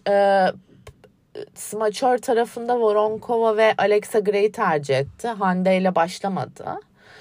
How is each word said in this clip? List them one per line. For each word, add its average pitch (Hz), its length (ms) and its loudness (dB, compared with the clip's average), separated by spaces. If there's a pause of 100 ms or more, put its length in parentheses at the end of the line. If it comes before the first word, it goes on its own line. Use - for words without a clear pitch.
e, 202 380 4 (1080)
smaçör 220 640 -2
tarafında 240 600 -2
Voronkova 220 760 0
ve 220 220 4
Alexa 208 400 0
Gray'i 202 340 0
tercih 151 460 0
etti. 143 300 -6
Hande 190 480 0
ile 185 180 0
başlamadı. 170 720 -4 (540)